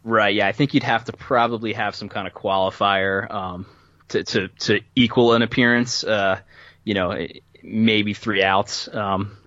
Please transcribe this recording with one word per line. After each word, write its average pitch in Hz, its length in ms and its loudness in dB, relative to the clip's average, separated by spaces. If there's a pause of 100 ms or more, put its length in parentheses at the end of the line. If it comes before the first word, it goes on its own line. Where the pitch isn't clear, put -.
Right, 107 320 2
yeah. 101 120 2
I 98 40 0
think 143 220 0
you'd 139 100 2
have 117 220 0
to 113 80 -12
probably 117 600 -2
have 104 220 -4
some 104 140 -12
kind 98 180 -8
of - 60 -14
qualifier, 98 1000 0
um, 92 340 -8 (440)
to, - 160 0
to, 95 240 -2
to - 320 -2 (140)
equal 117 380 4
an 117 80 4
appearance. 120 640 0
Uh, 98 380 0 (420)
you 107 120 -2
know, 90 320 -4 (360)
maybe 107 500 2
three 98 300 -2
outs, 95 500 0
um, 98 540 -4